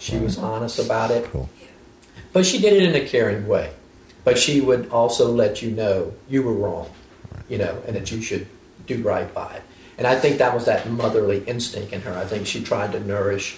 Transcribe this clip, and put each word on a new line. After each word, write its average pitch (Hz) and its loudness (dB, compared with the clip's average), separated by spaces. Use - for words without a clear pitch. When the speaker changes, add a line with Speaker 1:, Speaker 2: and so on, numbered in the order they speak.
Speaker 1:
She - -4
was 107 -2
Speaker 2:
Right. - -6
Speaker 1:
honest 113 -4
about 113 0
it. 120 0
Speaker 2:
Cool. 64 -6
Speaker 1:
But 185 4
she 220 0
did 208 6
it 196 8
in 170 4
a 143 0
caring 104 0
way. 85 0
But 123 4
she 143 2
would 127 2
also 117 2
let 117 2
you 113 -4
know 101 0
you 135 2
were 120 0
wrong, 98 -4
Speaker 2:
Right. - -16
Speaker 1:
you 113 -4
know, 87 -2
and 110 -6
that - -8
you 113 -6
should 101 -6
do 117 -4
right 95 -2
by - -10
it. - -14
And 123 0
I 127 4
think 139 2
that 123 4
was 120 0
that 113 2
motherly 107 2
instinct 117 -6
in 95 -8
her. 95 -8
I 90 -6
think 98 -6
she - -6
tried 104 -2
to 92 -4
nourish, 101 -2